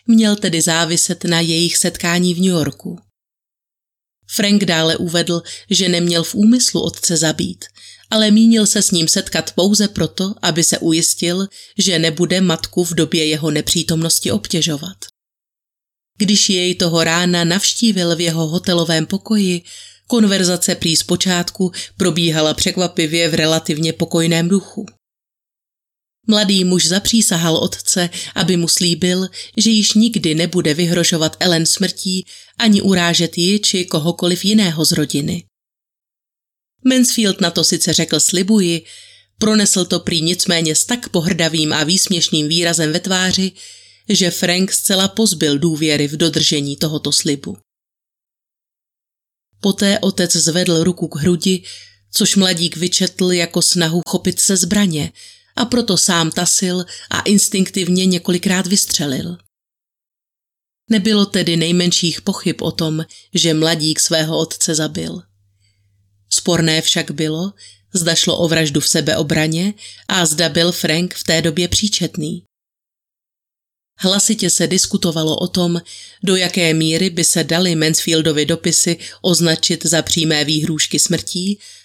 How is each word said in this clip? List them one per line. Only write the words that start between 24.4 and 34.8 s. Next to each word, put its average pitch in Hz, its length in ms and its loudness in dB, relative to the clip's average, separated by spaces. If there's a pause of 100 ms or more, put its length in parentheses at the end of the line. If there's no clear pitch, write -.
duchu. - 360 -2 (1400)
Mladý 202 360 2
muž 180 240 2
zapřísahal 175 680 2
otce, - 520 -2 (260)
aby 185 220 0
mu 165 100 0
slíbil, 180 600 0 (300)
že 220 120 2
již 214 240 2
nikdy 208 420 2
nebude 165 380 0
vyhrožovat 165 640 0
Ellen 165 260 2
smrtí 185 600 -4 (320)
ani 220 240 4
urážet 170 560 2
ji 185 220 2
či 185 260 -2
kohokoliv 175 600 -2
jiného 190 400 2